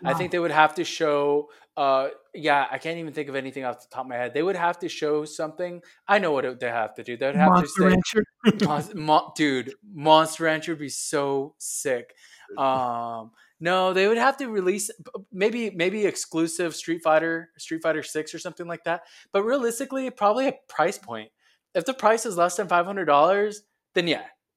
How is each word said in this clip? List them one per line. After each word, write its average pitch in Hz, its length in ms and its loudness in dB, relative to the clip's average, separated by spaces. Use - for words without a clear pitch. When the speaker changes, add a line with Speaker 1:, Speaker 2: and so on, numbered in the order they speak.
Speaker 1:
I - 80 0
Speaker 2:
Wow. 165 60 -2
Speaker 1:
think 175 140 -4
they 180 60 0
would 170 120 0
have 151 260 6
to 175 80 -2
show, 147 680 0
uh, 135 320 2
yeah, 143 360 2
I 135 80 -8
can't 165 200 -8
even 160 140 -10
think 151 160 -8
of 139 80 -8
anything 135 280 -8
off 123 180 -8
the - 120 -20
top 127 120 -10
of - 20 -14
my 123 80 -8
head. 123 160 -4
They 143 100 0
would 185 140 0
have 175 220 -2
to 180 100 -8
show 151 380 -2
something. 165 560 -8
I 202 100 4
know 180 140 2
what 135 140 0
it, 127 120 -6
they 123 100 -4
have 113 260 -4
to 117 100 -14
do. 120 140 -8
They 135 80 0
would 139 100 -2
have 151 140 6
Speaker 2:
Monster 180 400 4
Speaker 1:
to - 0 -
say, 185 320 2
Speaker 2:
Rancher? - 0 -
<laughs> - 20 4
Speaker 1:
Mon-, 156 100 -8
Mon-, 156 320 4
dude, 135 380 0
Monster 156 520 4
Rancher 156 280 0
would 156 60 -6
be 147 100 -10
so 139 680 -4
sick. - 560 -6
Um, 120 720 -2
no, 185 320 0
they 190 160 4
would 226 80 4
have 269 220 2
to 277 100 -6
release, 202 420 -2
maybe, 220 400 0
maybe 190 360 0
exclusive 165 680 -2
Street 165 280 -6
Fighter, 165 560 2
Street 160 240 -8
Fighter 156 200 0
Six 156 320 -8
or 165 40 -12
something 170 280 -12
like 170 180 -12
that. 170 180 -4
But 202 120 2
realistically, 262 680 -2
probably 233 380 2
a 254 60 -2
price 175 300 0
point. 110 340 -14
If 170 100 -2
the 262 100 -4
price 226 300 2
is 196 140 -4
less 175 180 2
than 196 120 -4
five 175 180 2
hundred 196 180 -4
dollars, 190 580 4
then 175 140 2
yeah, 139 160 -2